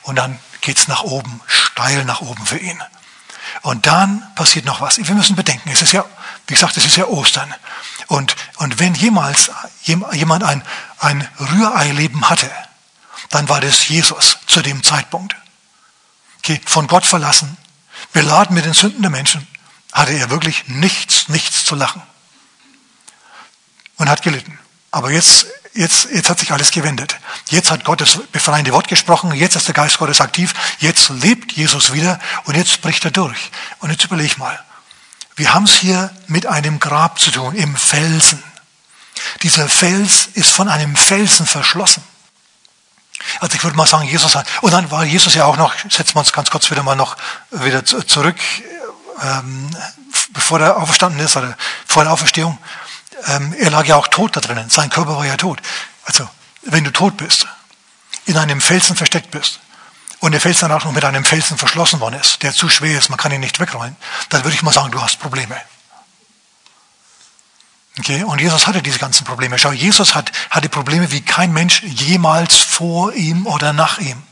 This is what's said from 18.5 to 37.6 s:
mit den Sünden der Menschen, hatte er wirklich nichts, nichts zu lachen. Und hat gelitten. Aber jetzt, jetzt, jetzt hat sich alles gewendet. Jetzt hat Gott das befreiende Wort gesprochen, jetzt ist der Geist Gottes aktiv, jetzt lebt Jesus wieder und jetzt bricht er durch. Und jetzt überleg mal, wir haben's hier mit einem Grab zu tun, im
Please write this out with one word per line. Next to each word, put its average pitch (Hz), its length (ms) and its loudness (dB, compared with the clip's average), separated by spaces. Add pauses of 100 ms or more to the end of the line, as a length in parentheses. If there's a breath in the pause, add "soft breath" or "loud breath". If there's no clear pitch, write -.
mit 165 120 2
den 160 80 0
Sünden 208 280 4
der 190 100 2
Menschen, 139 360 -2 (460 soft breath)
hatte 139 200 2
er 127 160 -2
wirklich 156 380 -2
nichts, - 640 0
nichts - 360 0
zu 156 100 0
lachen. 139 260 -4 (1900 loud breath)
Und 143 140 0
hat 151 140 0
gelitten. 143 340 -6 (340)
Aber 135 200 -4
jetzt, - 340 4 (280)
jetzt, 214 380 0
jetzt 214 180 0
hat 170 100 0
sich - 120 -2
alles 139 200 2
gewendet. 143 440 -4 (340 loud breath)
Jetzt 160 220 2
hat 143 140 -4
Gott 160 160 0
das 151 180 2 (120)
befreiende 147 420 0
Wort 143 140 4
gesprochen, 170 460 2
jetzt 160 220 2
ist 165 120 0
der 160 80 -2
Geist 147 240 2
Gottes 147 200 2
aktiv, 170 340 0 (260 loud breath)
jetzt - 300 2
lebt 139 440 0
Jesus 147 400 0
wieder 175 260 0 (260 loud breath)
und 147 100 -4
jetzt - 260 2
bricht 156 240 -2
er 156 60 -2
durch. 139 400 -4 (280 loud breath)
Und 156 120 -4
jetzt - 120 0
überleg 151 340 -2
mal, - 220 -8 (760 loud breath)
wir 160 180 2
haben's 202 200 4
hier 185 380 2 (160)
mit 165 180 0
einem 151 340 -2
Grab 151 400 0
zu 151 120 4
tun, 131 240 -4
im 147 200 -2